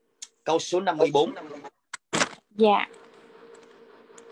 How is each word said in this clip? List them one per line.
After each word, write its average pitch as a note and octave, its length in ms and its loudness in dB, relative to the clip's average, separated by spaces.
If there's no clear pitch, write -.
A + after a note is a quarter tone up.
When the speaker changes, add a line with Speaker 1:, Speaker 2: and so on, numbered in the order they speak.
Speaker 1:
câu D#3+ 140 0
số F3 220 -2
năm F3 180 -2
mươi D#3 140 4
bốn. D3 220 2
Speaker 2:
Dạ. G#3 360 2